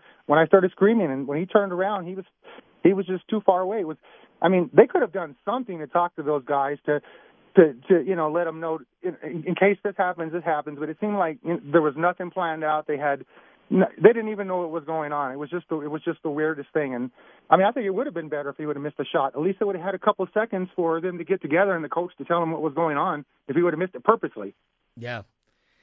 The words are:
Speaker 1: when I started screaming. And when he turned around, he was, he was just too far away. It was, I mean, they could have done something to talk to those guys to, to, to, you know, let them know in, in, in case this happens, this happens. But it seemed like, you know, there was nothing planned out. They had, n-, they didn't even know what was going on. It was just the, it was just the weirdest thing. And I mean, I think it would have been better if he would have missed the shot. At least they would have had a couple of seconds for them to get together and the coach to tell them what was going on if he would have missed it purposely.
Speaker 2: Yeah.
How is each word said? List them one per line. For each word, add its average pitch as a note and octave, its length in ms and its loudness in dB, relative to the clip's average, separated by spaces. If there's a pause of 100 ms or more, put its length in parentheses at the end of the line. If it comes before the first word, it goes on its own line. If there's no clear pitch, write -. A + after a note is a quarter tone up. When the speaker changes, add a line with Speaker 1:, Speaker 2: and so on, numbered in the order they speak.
(280)
Speaker 1:
when D3 100 6
I E3 80 6
started F#3 260 6
screaming. G3+ 400 2
And C3 160 -4
when C#3+ 120 -4
he F#3 80 -4
turned G3 260 2
around, F#3+ 320 -2
he F3+ 80 -10
was, F#3+ 120 -12 (580)
he F#3 100 8
was F#3+ 140 0
just F#3 200 -6
too G#3+ 160 0
far F#3 180 6
away. G3+ 180 -2
It E3+ 80 -4
was, D#3 100 -8 (440)
I E3+ 60 4
mean, F3+ 260 4
they A3+ 120 10
could F4 160 0
have F#3+ 100 0
done D#3+ 320 -8
something A3 360 -6
to D3+ 80 -8
talk F3 280 0
to D#3+ 80 -8
those D3 220 -2
guys C#3+ 400 -2
to, D3 160 -2 (540)
to, D#3+ 180 8 (160)
to, E3+ 120 6
you F3+ 140 -2
know, D#3 160 0
let E3+ 140 -2
them D#3+ 140 -6
know D#3+ 200 -4 (220)
in, F3 220 -8
in, D#3 240 -8
in F3 80 -2
case G3 280 4
this G3+ 140 -6
happens, E3+ 360 -4
this F3 100 -6
happens. D3+ 360 -4
But D#3 100 -6
it D#3 120 -10
seemed G#3 140 -2
like, D#3+ 280 -2
you E3+ 120 -4
know, - 80 -4
there D3 180 4
was D3 160 0
nothing F3 340 -2
planned D#3+ 320 -4
out. D#3 220 -2
They D3 120 -4
had, C#3+ 280 -2 (460)
n-, F#3 160 4 (100)
they F3 120 8
didn't A3+ 200 0
even G3+ 160 -6
know F#3 120 -4
what E3+ 140 -4
was D#3+ 120 -6
going D3+ 300 -4
on. C#3 180 -2
It C3+ 60 -10
was D3 120 -10
just F3 200 -8
the, D#3+ 100 -4
it D3 100 -8
was D3 140 -8
just E3 180 -6
the D#3+ 80 -6
weirdest D3+ 440 -4
thing. C#3+ 200 -2
And B2 180 -6 (380)
I - 60 6
mean, F#3 100 6
I A3 60 2
think A#3+ 140 -4
it F#3+ 60 -2
would A#3 160 -4
have G#3+ 60 -8
been D#3+ 160 -8
better C#3+ 200 -6
if C#3 80 -12
he D#3 80 -8
would D3 100 -4
have C#3+ 80 -8
missed D3 140 -8
the C#3 80 -6
shot. C3+ 300 -2
At C#3+ 60 -4
least F#3+ 180 -2
they G#3+ 60 0
would G3 120 -2
have E3 80 -10
had F#3+ 100 -4
a F3+ 40 -10
couple G3+ 240 -6
of F3+ 100 -6
seconds G3 420 -4
for E3 240 -2
them F3+ 180 -6
to E3+ 60 -10
get F#3 180 -4
together F3+ 320 2
and E3 100 -4
the C#3+ 60 -8
coach F3 280 -4
to - 80 -12
tell E3+ 160 0
them E3 100 -2
what D3+ 100 -6
was D3+ 140 -2
going D#3+ 220 0
on D#3 260 -2 (240)
if C3+ 80 -4
he E3+ 80 4
would F3 100 2
have D#3 60 -4
missed F#3 160 -6
it - 80 -16
purposely. A2+ 500 0 (440)
Speaker 2:
Yeah. A#2 260 -8 (600)